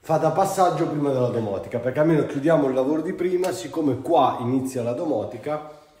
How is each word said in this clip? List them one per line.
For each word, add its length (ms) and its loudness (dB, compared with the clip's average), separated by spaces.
fa 160 0
da 160 2
passaggio 560 2
prima 240 0
della 160 2
domotica, 500 -4
perché 220 -2
almeno 260 4
chiudiamo 400 2
il 80 0
lavoro 260 0
di 120 -6
prima, 400 0
siccome 480 -2
qua 400 2
inizia 420 -2
la 100 -2
domotica, 800 -4